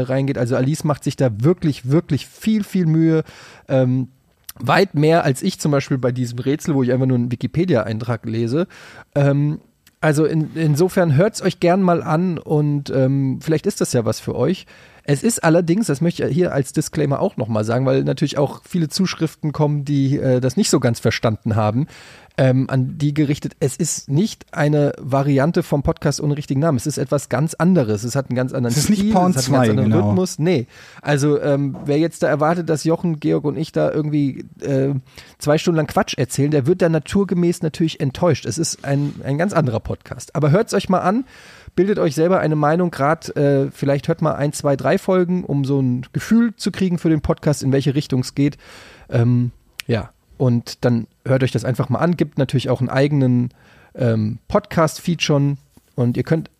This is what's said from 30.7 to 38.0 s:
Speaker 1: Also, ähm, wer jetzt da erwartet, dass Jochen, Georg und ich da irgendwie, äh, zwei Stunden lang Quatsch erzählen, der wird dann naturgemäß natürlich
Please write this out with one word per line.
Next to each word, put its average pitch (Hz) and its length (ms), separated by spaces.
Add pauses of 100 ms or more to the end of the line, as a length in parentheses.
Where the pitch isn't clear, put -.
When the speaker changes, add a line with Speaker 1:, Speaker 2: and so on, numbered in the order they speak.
Speaker 1:
Also, 147 380
ähm, 139 360 (100)
wer 143 120
jetzt 160 260
da - 40
erwartet, 156 400
dass 156 160
Jochen, 160 360
Georg 156 240
und 143 120
ich 151 160
da 156 200
irgendwie, 151 520 (160)
äh, 135 320 (460)
zwei 151 180
Stunden 165 200
lang 151 100
Quatsch - 320
erzählen, 139 320
der 143 160
wird 185 160
dann 165 100
naturgemäß 175 680
natürlich 160 380